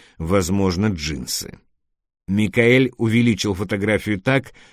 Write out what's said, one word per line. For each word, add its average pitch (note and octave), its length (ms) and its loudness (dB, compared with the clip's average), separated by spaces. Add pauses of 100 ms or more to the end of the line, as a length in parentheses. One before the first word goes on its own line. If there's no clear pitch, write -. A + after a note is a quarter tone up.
(180)
возможно, F#2+ 720 0
джинсы. D2+ 720 -6 (680)
Микаэль A#2 680 2
увеличил A2+ 560 2
фотографию G2+ 680 -2
так, C3 340 -2 (200)